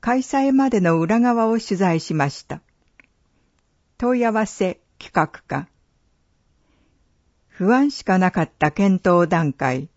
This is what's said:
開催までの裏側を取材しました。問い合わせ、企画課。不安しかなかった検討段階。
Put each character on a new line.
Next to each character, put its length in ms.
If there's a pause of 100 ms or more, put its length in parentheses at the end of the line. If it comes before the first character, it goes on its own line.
開 180
催 320
ま 180
で 120
の 180
裏 200
側 280
を 120
取 160
材 240
し 140
ま 160
し 140
た。 180 (1400)
問 220
い 60
合 60
わ 140
せ、 340 (200)
企 140
画 340
課。 200 (1800)
不 260
安 180
し 120
か 140
な 120
か 140
っ 140
た 140
検 300
討 280
段 240
階。 440